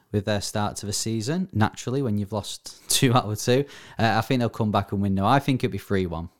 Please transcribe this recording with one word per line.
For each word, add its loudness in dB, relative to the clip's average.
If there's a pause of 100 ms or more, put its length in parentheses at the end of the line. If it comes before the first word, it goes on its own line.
(120)
with 0
their 0
start -4
to -10
the -4
season, -4
naturally, 0
when 0
you've -4
lost -8
<laughs> -8
two 4
out 4
of -4
two. 2 (340)
Uh, 4
I 2
think 0
they'll 0
come -2
back 0
and 0
win 2
now. 2
I 6
think 0
it'll -2
be -4
three 0
one. -6 (120)